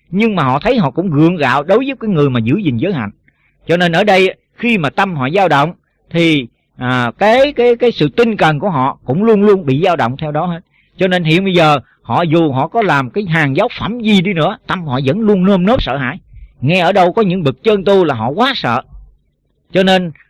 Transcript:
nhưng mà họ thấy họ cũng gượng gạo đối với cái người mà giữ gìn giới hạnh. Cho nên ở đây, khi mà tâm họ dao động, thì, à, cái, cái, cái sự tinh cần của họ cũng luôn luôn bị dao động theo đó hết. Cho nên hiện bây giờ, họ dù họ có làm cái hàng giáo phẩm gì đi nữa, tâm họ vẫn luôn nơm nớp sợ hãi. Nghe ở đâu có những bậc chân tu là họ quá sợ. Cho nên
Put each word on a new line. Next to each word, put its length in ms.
nhưng 260
mà 80
họ 160
thấy 180
họ 140
cũng 180
gượng 260
gạo 280
đối 140
với 220
cái 100
người 200
mà 100
giữ 180
gìn 200
giới 160
hạnh. 180
Cho 100
nên 140
ở 120
đây, 320
khi 220
mà 120
tâm 260
họ 200
dao 140
động, 240
thì, 380
à, 400
cái, 360
cái, 220
cái 160
sự 180
tinh 280
cần 220
của 100
họ 360
cũng 180
luôn 200
luôn 220
bị 180
dao 120
động 220
theo 140
đó 140
hết. 140
Cho 100
nên 160
hiện 200
bây 100
giờ, 260
họ 200
dù 300
họ 160
có 140
làm 280
cái 140
hàng 320
giáo 120
phẩm 200
gì 220
đi 120
nữa, 240
tâm 180
họ 200
vẫn 140
luôn 260
nơm 200
nớp 180
sợ 140
hãi. 220
Nghe 180
ở 120
đâu 220
có 80
những 220
bậc 200
chân 220
tu 180
là 120
họ 140
quá 260
sợ. 260
Cho 100
nên 280